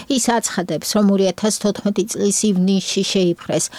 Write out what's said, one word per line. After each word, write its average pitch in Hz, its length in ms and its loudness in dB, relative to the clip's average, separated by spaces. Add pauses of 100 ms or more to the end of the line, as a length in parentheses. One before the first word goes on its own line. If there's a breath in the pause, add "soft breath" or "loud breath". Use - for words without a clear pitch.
ის 269 200 -2
აცხადებს, 202 640 -2
რომ 208 180 4
ორი 196 220 4
ათას 208 240 -2
თოთხმეტი 202 500 -2
წლის 202 360 -2
ივნისში 196 640 2
შეიპყრეს 175 600 0 (140 loud breath)